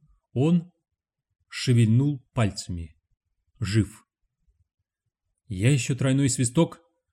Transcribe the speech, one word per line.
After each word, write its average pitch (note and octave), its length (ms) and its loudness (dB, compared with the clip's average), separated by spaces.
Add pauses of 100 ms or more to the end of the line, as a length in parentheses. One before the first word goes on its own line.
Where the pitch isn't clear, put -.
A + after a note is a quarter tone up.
(320)
Он E3 400 0 (800)
шевельнул B2 840 2
пальцами. F#2 640 -6 (640)
Жив. G2 480 -2 (1400)
Я G2 220 0
ещё C#3 240 0
тройной C3 340 0
свисток, C3+ 500 0 (340)